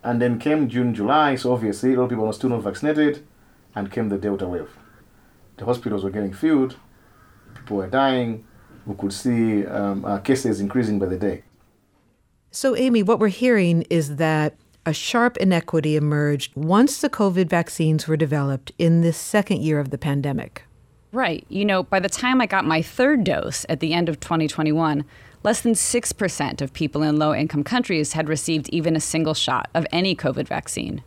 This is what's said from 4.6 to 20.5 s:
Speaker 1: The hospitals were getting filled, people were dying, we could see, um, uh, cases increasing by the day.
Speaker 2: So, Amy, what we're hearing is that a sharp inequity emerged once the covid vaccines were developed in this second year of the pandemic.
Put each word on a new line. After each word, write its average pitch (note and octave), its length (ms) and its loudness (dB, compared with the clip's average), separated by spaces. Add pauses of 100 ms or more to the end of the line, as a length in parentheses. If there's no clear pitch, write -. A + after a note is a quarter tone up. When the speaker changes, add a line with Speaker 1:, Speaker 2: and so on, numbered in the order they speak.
Speaker 1:
The - 80 -12
hospitals G#2+ 400 -2
were G2 60 -2
getting G2+ 240 -4
filled, C3+ 420 0 (800)
people - 240 -6
were F#2+ 80 -4
dying, B2 580 0 (400)
we G#2 120 -8
could G2 180 -4
see, A2+ 520 0
um, G2+ 380 -4
uh, G2+ 140 -2
cases A#2 420 0
increasing G#2+ 380 0
by F#2+ 80 0
the F#2 100 -4
day. F#2+ 260 -2 (1080)
Speaker 2:
So, C4 260 0
Amy, A#3+ 260 4
what G3+ 160 4
we're G#3+ 100 4
hearing F#3 600 4
is D3 280 0
that D#3 400 0 (280)
a D#3+ 80 0
sharp A#3+ 460 0
inequity E3 580 2
emerged D3 580 0
once F#3+ 460 2
the D4 80 0
covid F#3 400 2
vaccines E3 580 0
were D#3 120 0
developed C#3 600 -2
in E3+ 220 6
this E3 160 2
second G3 460 0
year D3+ 180 2
of C#3 80 -4
the C3+ 80 -6
pandemic. C#3 680 -4 (480)